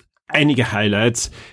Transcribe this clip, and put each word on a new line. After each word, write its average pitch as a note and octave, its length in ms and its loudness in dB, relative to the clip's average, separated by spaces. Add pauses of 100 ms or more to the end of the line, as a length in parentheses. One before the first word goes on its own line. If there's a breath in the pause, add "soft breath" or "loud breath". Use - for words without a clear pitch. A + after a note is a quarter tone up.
(280)
einige C#3+ 460 0
Highlights, G#2+ 580 0 (220 loud breath)